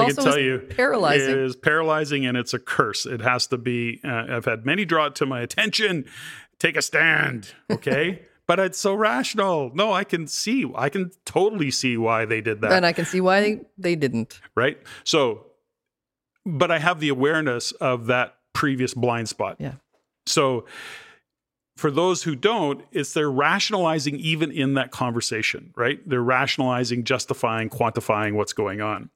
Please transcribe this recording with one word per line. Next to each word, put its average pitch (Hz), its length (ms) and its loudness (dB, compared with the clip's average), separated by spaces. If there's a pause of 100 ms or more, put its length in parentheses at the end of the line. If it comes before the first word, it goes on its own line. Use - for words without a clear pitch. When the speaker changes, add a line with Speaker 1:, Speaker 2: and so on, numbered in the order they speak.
Speaker 1:
can 269 80 0
Speaker 2:
also 277 60 2
Speaker 1:
tell 143 100 6
Speaker 2:
is 143 120 4
Speaker 1:
you, 131 140 0 (160)
Speaker 2:
paralyzing. 170 560 4
Speaker 1:
it 135 60 2
is 131 180 -2
paralyzing, 156 720 2
and 123 100 0
it's 123 180 -2
a 123 60 -2
curse. - 460 0
It 120 160 -6
has 123 260 0
to 127 100 -2
be. 120 460 -4
Uh, 117 260 -4
I've 120 160 -4
had 113 200 -2
many 175 180 0
draw 160 220 2
it 139 100 -6
to 147 100 0
my 131 140 -2
attention. 190 640 -2 (560)
Take 165 160 0
a 151 60 0
stand, 151 720 0 (180)
okay? 165 540 -2
Speaker 2:
<laughs> - 60 -20 (160)
Speaker 1:
But 175 140 4
it's 185 180 -2
so 196 160 0
rational. 208 800 0
No, 208 160 2
I 190 140 0
can 170 200 -2
see. 208 480 -2
I 123 140 0
can 180 240 -4 (140)
totally 185 440 2
see 123 280 0
why 113 260 2
they 113 160 0
did 107 220 -4
that. 110 100 2
Speaker 2:
And 185 140 4
I 170 80 4
can 170 100 -2
see 180 160 -2
why 196 400 2 (180)
they 180 200 0
didn't. 123 420 -2 (160)
Speaker 1:
Right? 131 220 2 (260)
So, 123 440 0 (1000)
but 170 260 2
I 160 80 2
have 165 220 0
the 151 80 2
awareness 139 640 0
of 127 320 -2
that 123 300 0 (180)
previous 131 400 0
blind 117 340 0
spot. 98 320 -6
Speaker 2:
Yeah. 143 140 -10 (520)
Speaker 1:
So 131 380 2 (1120)
for 151 160 0
those 170 320 2
who 151 140 -2
don't, 151 560 0
it's 147 200 -2
they're 151 160 2
rationalizing 160 840 0
even 160 360 -2
in 139 240 0
that 127 160 -2
conversation, 117 840 -4
right? 123 320 0
They're 127 160 0
rationalizing, 127 800 0
justifying, 113 640 -2
quantifying 110 680 0
what's 104 180 -2
going 104 260 -4
on. 107 360 -6